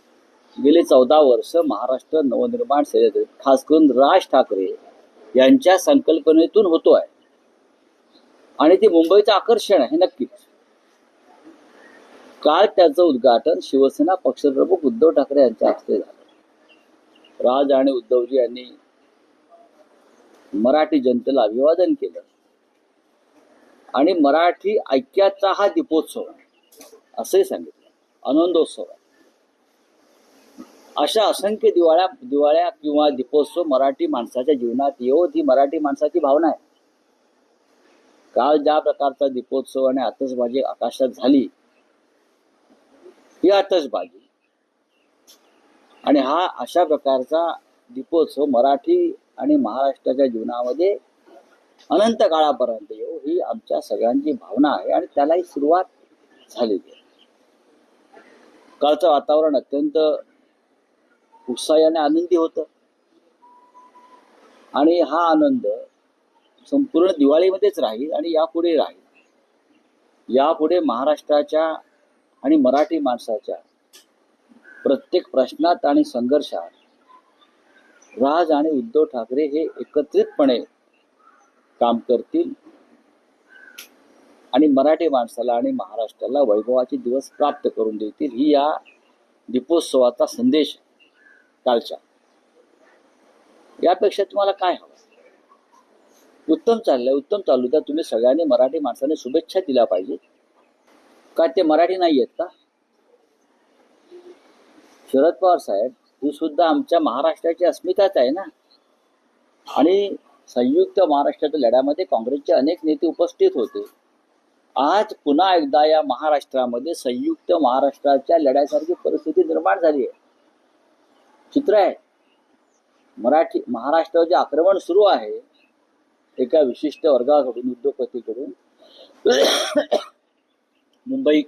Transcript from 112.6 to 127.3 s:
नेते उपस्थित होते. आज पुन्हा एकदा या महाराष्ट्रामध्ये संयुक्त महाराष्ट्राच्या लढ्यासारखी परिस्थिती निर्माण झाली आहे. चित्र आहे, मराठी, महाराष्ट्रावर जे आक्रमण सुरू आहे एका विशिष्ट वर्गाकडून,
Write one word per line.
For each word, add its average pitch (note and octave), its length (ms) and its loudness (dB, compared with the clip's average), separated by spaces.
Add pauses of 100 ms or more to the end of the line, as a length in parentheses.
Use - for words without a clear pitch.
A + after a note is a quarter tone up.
नेते D#3 220 -2
उपस्थित F3 480 0
होते. G#2 300 -6 (920)
आज F3+ 380 0 (100)
पुन्हा F3 300 2
एकदा D3+ 320 2
या D#3 160 4
महाराष्ट्रामध्ये C3+ 920 -4
संयुक्त C#3 580 -4
महाराष्ट्राच्या C#3 880 0
लढ्यासारखी D3 560 -2 (100)
परिस्थिती - 380 -2
निर्माण - 380 -2
झाली D#3 180 0
आहे. - 300 -8 (1300)
चित्र D3 200 0
आहे, F#3 200 2 (1200)
मराठी, D#3 500 0
महाराष्ट्रावर D#3 600 -2
जे F3 60 0
आक्रमण E3 440 0
सुरू F3+ 240 0
आहे A2+ 380 0 (960)
एका C3 220 0
विशिष्ट C#3 460 -4
वर्गाकडून, B2+ 640 0